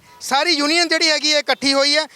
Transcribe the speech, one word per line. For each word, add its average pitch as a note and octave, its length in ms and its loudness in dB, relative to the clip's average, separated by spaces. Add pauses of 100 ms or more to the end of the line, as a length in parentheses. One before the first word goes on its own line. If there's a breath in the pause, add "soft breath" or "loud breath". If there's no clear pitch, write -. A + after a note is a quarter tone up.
(220 loud breath)
ਸਾਰੀ D4+ 300 0
ਯੂਨੀਅਨ D#4+ 360 0
ਜਿਹੜੀ D#4+ 220 0
ਹੈਗੀ D4+ 240 0
ਹੈ, D4 60 2
ਇਕੱਠੀ C#4 340 -2
ਹੋਈ C#4+ 240 2
ਹੈ। D#4 180 -2